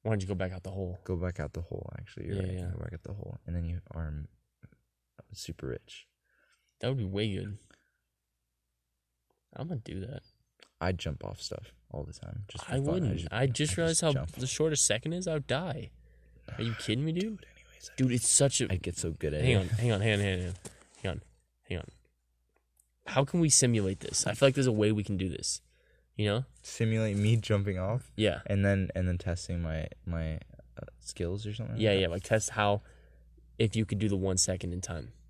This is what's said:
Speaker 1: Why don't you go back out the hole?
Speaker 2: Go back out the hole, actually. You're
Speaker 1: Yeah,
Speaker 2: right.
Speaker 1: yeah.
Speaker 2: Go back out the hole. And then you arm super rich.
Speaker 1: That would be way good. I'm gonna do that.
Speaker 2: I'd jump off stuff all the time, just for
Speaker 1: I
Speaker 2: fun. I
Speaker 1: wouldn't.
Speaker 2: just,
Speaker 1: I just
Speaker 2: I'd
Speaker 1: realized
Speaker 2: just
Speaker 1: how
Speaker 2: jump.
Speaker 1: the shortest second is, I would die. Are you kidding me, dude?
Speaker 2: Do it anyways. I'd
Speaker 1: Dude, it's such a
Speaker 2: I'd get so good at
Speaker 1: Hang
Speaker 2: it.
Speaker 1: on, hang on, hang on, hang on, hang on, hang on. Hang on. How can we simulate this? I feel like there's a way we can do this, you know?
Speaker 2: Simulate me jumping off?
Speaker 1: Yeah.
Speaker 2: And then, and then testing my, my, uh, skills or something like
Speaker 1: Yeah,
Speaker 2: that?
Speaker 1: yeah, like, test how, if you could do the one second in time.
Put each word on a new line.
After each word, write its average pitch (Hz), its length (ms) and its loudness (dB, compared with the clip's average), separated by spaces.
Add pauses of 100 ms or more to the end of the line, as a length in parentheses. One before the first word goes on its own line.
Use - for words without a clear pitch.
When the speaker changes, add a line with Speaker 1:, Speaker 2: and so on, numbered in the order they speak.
Speaker 1:
Why 110 60 2
don't 101 80 0
you 95 60 -6
go 101 60 -2
back 92 180 -2
out 92 100 -10
the 92 80 -10
hole? 92 340 -6
Speaker 2:
Go 92 120 -2
back 87 220 -4
out 76 140 -6
the - 80 -6
hole, - 380 -8
actually. - 300 -12
You're 95 80 -4
Speaker 1:
Yeah, 98 60 -2
Speaker 2:
right. 92 120 -4
Speaker 1:
yeah. 90 180 -6
Speaker 2:
Go 82 60 -6
back 82 160 -8
out 82 80 -12
the - 100 -10
hole. - 340 -10
And 82 80 -6
then 85 120 -2
you 85 140 -4 (100)
arm 76 360 -6 (1080)
super - 320 -10
rich. - 400 -10 (760)
Speaker 1:
That - 80 -2
would 135 80 0
be 117 80 -2
way 101 300 0
good. 95 240 -6 (2000)
I'm - 140 -8
gonna 156 160 -6
do 92 160 -8
that. 117 220 -10 (580)
Speaker 2:
I'd 90 160 0
jump 78 280 -6
off 50 180 -8
stuff - 300 -10 (180)
all 73 140 -6
the 78 100 -12
time, - 340 -10
just - 160 -12
for - 80 -6
Speaker 1:
I 127 40 0
Speaker 2:
fun. 139 120 0
I - 40 0
Speaker 1:
wouldn't. 175 260 0
Speaker 2:
just, 85 140 -4
Speaker 1:
I 120 140 2
just 147 260 0
Speaker 2:
I'd - 60 -2
Speaker 1:
realized 165 220 2
Speaker 2:
just - 20 -2
Speaker 1:
how 160 180 4
Speaker 2:
jump. 80 120 -6
Speaker 1:
the 123 140 -6
shortest 151 400 2
second 120 260 0
is, 180 160 -4
I 160 60 0
would 143 120 -2
die. 135 440 -4 (640)
Are 110 60 -2
you 113 160 0
kidding 120 260 0
me, 160 80 0
dude? 175 100 0
Speaker 2:
Do 214 40 -2
it 226 60 -4
anyways. - 580 -18
I'd - 60 -18
Speaker 1:
Dude, 127 160 4
it's 120 160 2
such - 340 6
a 104 100 0
Speaker 2:
I'd 90 100 0
get 87 140 -4
so 85 140 -2
good 78 240 -2
at 76 80 0
Speaker 1:
Hang 127 100 6
Speaker 2:
it. 107 60 8
Speaker 1:
on, 90 100 2
hang 113 240 2
on, 98 80 2
hang 110 140 4
on, 101 60 4
hang 98 120 2
on, 90 60 0
hang 90 100 -2
on, 90 60 -4 (480)
hang 95 80 0
on. 73 100 -6 (480)
Hang 90 100 -4
on. - 100 -10 (1160)
How 139 180 2
can 175 160 0
we 160 100 6
simulate 107 500 4
this? - 260 -2
I 98 80 -2
feel 139 140 6
like 131 60 4
there's 135 120 4
a 123 60 6
way 104 200 6
we 104 120 0
can 101 140 -2
do 92 100 0
this, - 320 -4 (580)
you 107 80 2
know? 110 180 2 (180)
Speaker 2:
Simulate 110 540 2
me 104 200 6
jumping 101 420 2
off? 104 380 -2
Speaker 1:
Yeah. 101 300 2
Speaker 2:
And 98 180 2
then, 98 300 4
and 92 140 2
then 87 80 2
testing 87 460 -4
my, 80 240 -2 (180)
my, 82 300 -2
uh, - 500 -14 (160)
skills 98 460 -4
or 104 80 -6
something 113 220 -6
like 113 60 0
Speaker 1:
Yeah, 104 120 6
Speaker 2:
that? 95 60 4
Speaker 1:
yeah, 92 80 4
like, 85 160 -4
test - 260 2
how, 101 320 2 (760)
if 113 160 4
you 110 120 2
could 104 120 -2
do 107 120 2
the 101 60 2
one 95 200 0
second 92 380 -2
in 92 80 -6
time. 64 300 -8 (180)